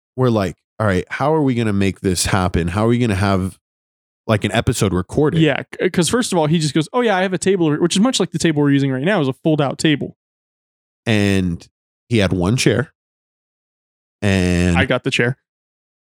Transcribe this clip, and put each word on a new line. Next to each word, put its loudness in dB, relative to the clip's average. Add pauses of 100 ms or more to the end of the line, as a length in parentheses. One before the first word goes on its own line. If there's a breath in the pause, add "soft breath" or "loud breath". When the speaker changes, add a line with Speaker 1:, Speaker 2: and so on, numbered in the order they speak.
(160)
Speaker 1:
we're 2
like, 0 (220)
"All 0
right, 2
how -2
are 2
we 2
gonna 0
make 0
this 0
happen? 0
How -2
are 2
we 2
gonna 0
have, -2 (680)
like, 0
an -2
episode 0
recorded?" 0
Speaker 2:
Yeah, 2 (180)
c-, 0
'cause -2
first -2
of 0
all, 2
he 2
just -2
goes, 0
"Oh, -2
yeah, 0
I 0
have -4
a -2
table," 0
which 0
is 2
much 0
like -4
the -6
table 0
we're 2
using 2
right -4
now, 0
is 0
a -2
fold-out -2
table. -2 (920)
Speaker 1:
And 0 (420)
he 0
had 2
one 0
chair. 0 (1300)
And 2
Speaker 2:
I 2
got -2
the -4
chair. -4 (640)